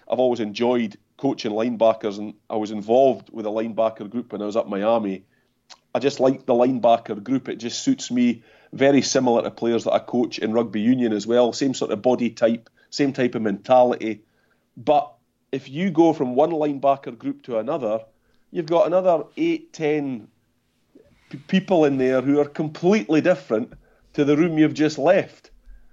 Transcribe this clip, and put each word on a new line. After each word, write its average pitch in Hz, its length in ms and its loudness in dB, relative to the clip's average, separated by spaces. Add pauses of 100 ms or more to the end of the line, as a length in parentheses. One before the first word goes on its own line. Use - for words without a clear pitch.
I've 117 100 -2
always 123 200 2
enjoyed 113 580 -2 (180)
coaching 139 360 -4
linebackers, 110 680 0
and 107 160 -10 (160)
I 113 60 -6
was 107 160 -4
involved 117 600 2
with 110 140 -8
a 107 40 -6
linebacker 110 600 -4
group 117 220 -10
when 104 100 -8
I 104 40 -6
was 104 120 -4
at - 100 -2
Miami. 101 560 -2 (680)
I 123 60 -2
just 135 200 -2
like 135 280 0
the 127 60 2
linebacker 117 720 0
group. 127 240 -4
It - 100 -8
just 117 260 -10
suits 135 260 -2
me, 120 320 0 (320)
very 139 300 4
similar 123 400 2
to 107 80 -6
players 117 320 -2
that - 100 -2
I - 60 2
coach - 400 -4
in 110 140 -4
rugby 110 280 -2
union 120 320 2
as 101 140 -4
well. 120 260 2
Same 135 220 -2
sort - 160 -6
of 101 100 -6
body 120 300 0
type, 117 360 -2 (220)
same 139 240 -2
type 123 220 -2
of 113 80 -4
mentality. 110 800 0 (520)
But 143 380 0 (360)
if 135 200 -8
you 170 220 -4
go 160 200 4
from 127 240 -2
one 156 160 2
linebacker 139 680 -2
group 139 260 -10
to 117 140 -6
another, 110 440 -4 (500)
you've 175 140 -6
got 165 200 2
another 175 380 2 (140)
eight, 165 340 -2
ten 147 560 -4 (1000)
p-, 143 80 -14 (100)
people 185 380 2
in 139 120 2
there 131 240 2
who 143 200 2
are 143 40 2
completely 156 760 0
different 139 500 -2 (420)
to 147 120 2
the 143 100 4
room 160 220 2
you've 151 160 4
just 151 240 0
left. 160 540 0 (420)